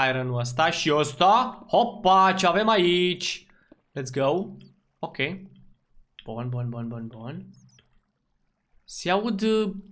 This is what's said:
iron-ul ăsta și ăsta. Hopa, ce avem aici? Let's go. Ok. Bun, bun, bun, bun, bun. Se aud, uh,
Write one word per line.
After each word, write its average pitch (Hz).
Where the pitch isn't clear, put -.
iron-ul 127
ăsta 139
și 156
ăsta. 190
Hopa, 190
ce 190
avem 202
aici? 180
Let's 127
go. 143
Ok. -
Bun, 117
bun, 123
bun, 117
bun, 117
bun. 117
Se -
aud, 208
uh, 220